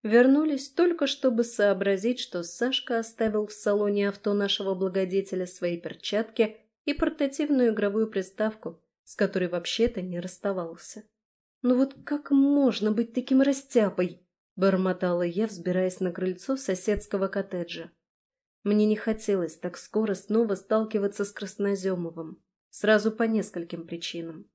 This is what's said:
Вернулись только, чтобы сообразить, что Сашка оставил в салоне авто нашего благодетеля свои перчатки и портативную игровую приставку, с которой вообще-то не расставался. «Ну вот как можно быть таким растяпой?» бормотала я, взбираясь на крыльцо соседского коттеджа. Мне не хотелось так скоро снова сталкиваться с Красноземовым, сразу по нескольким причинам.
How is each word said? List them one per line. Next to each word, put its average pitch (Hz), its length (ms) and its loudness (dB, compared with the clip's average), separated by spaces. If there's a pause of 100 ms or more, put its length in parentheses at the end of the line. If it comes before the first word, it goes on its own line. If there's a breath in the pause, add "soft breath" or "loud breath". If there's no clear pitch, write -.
Вернулись 269 680 4
только, 339 360 2
чтобы 240 380 0
сообразить, 202 760 2
что - 220 -8
Сашка 240 560 -2
оставил 214 480 -2
в 208 60 -12
салоне 202 560 0
авто 202 260 -2
нашего 196 400 0
благодетеля 185 720 -2
свои 175 340 -2
перчатки 214 760 -2 (280)
и 285 100 -2
портативную 285 800 0
игровую 214 380 0
приставку, 190 720 -6 (220)
с - 120 -8
которой 185 320 0
вообще-то 180 540 -2
не 180 180 -6
расставался. 180 840 -6 (580)
«Ну 247 140 4
вот 269 180 2 (100)
как 294 260 -4
можно 269 600 4
быть 233 220 -2
таким 262 260 2
растяпой?» 214 840 0 (320)
бормотала 185 680 2
я, 175 240 -2
взбираясь 185 540 -2
на 180 120 0
крыльцо 185 440 -4
соседского 196 720 -2
коттеджа. 175 640 -6 (720)
Мне 208 240 2
не 214 100 2
хотелось 202 600 -2
так 175 200 -8
скоро 214 380 -2
снова 214 400 0
сталкиваться 208 680 -2
с 202 80 -4
Красноземовым, 185 1080 -4 (280)
сразу 214 420 2
по 226 120 0
нескольким 170 640 -4
причинам. 170 680 -10